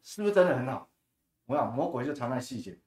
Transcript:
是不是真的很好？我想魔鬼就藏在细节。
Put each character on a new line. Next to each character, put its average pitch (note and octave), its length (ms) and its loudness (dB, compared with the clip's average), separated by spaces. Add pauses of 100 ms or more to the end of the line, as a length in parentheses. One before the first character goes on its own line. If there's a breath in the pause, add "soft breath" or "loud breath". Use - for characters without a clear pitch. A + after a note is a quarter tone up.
是 - 200 -10
不 G#3 60 2
是 G3+ 60 2
真 F#3 120 8
的 C#3+ 100 2
很 B2 100 -2
好？ G#2+ 220 -6 (580)
我 C#3 100 -2
想 A2+ 160 0
魔 C#3 180 0
鬼 B2 140 -4
就 C#3+ 80 -4
藏 A#2+ 180 -4
在 B2+ 100 -2
细 B2+ 200 -8
节。 F#2 160 -12 (100)